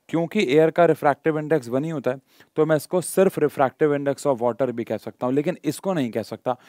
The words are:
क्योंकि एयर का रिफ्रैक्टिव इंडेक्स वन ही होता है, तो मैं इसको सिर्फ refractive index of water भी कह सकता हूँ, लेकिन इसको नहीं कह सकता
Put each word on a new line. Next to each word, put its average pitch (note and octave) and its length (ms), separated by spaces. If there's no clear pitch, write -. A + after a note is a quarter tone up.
क्योंकि E3+ 460
एयर D#3 160
का E3+ 140
रिफ्रैक्टिव D#3 540
इंडेक्स D3+ 300
वन C3 160
ही E3 60
होता C3 200
है, C3+ 100
तो D#3 100
मैं D#3 100
इसको F3 240
सिर्फ - 380
refractive D3 600
index C#3 280
of C3 160
water B2 280
भी A#2 140
कह A2 120
सकता A2+ 300
हूँ, B2+ 80
लेकिन D3+ 300
इसको F#3+ 280
नहीं C3+ 180
कह G#2+ 120
सकता A2+ 300